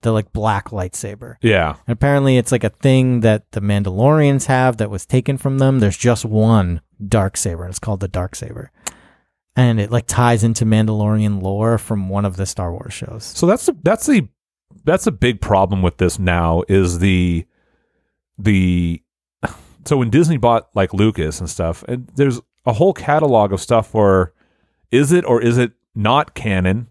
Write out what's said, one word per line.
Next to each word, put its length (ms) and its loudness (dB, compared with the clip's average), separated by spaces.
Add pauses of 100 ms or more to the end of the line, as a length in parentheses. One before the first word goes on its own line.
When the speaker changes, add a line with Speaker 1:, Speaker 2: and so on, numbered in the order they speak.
Speaker 1:
The, 100 0
like, 220 -2
black 380 -2
lightsaber. 680 -10
Speaker 2:
Yeah. 340 2 (120)
Speaker 1:
And 60 -2
apparently 440 2
it's, 140 0
like, 140 0
a 60 0
thing 500 2
that 320 0
the 80 -6
Mandalorians 840 2
have 300 2
that 120 -4
was 160 -10
taken 320 -2
from 220 -2
them. 200 2
There's 160 2
just 300 0
one 560 2 (260)
dark 300 0
saber, 260 -6
and 60 -12
it's 100 -12
called 220 -6
the 80 -6
dark 260 -6
saber. 340 -14 (840)
And 240 4
it, 120 -4
like, 140 0
ties 380 2
into 220 0
Mandalorian 760 0
lore 360 0
from 320 -6
one 160 -2
of 100 -4
the 100 -4
Star 280 -8
Wars 200 -14
shows. 300 -14
Speaker 2:
So 240 -4
that's 200 0
the, 160 -2
that's 220 0
the, 220 2 (560)
that's 240 0
a 40 0
big 280 -2
problem 420 0
with 180 -2
this 200 0
now 480 0
is 320 2
the, 460 0 (920)
the, 640 0 (840)
so 100 0
when 140 0
Disney 280 2
bought, 380 2
like, 180 0
Lucas 460 0
and 100 -8
stuff, 380 -6
and 280 -8
there's 260 0 (240)
a 80 0
whole 200 2
catalog 600 0
of 80 -4
stuff 320 0
where 400 2 (580)
is 220 4
it 120 2
or 160 2
is 160 2
it 140 0 (240)
not 380 0
canon? 580 -2